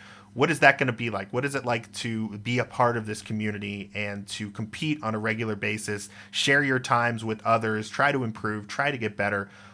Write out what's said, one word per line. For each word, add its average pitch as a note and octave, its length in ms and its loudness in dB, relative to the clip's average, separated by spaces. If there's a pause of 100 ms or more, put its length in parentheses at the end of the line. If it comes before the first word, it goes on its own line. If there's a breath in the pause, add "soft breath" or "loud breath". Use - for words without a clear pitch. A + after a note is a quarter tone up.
(340 loud breath)
What C#3 160 4
is D#3 100 0
that C#3 180 8
gonna C3 140 2
be A#2 180 -4
like? G2 220 -6
What B2+ 120 0
is C#3 100 -2
it C3 100 -2
like A#2 280 -2
to A2 460 -4
be A#2+ 200 -2
a A#2 60 2
part A#2+ 320 2
of G#2+ 100 -4
this G#2+ 160 -6
community G2+ 720 -4
and G2+ 340 -4
to G#2 220 -6
compete D3 520 -4
on A2 120 -2
a G#2+ 40 -2
regular A2 360 0
basis, G#2 540 -4 (240 loud breath)
share C#3+ 320 4
your C3 160 2
times A#2+ 440 0
with A2 200 -2
others, A2 440 2
try C#3+ 220 2
to C3+ 140 0
improve, G#2+ 420 -4
try C#3 240 -2
to C#3 80 -4
get G#2+ 180 -4
better? G2+ 320 0 (260 loud breath)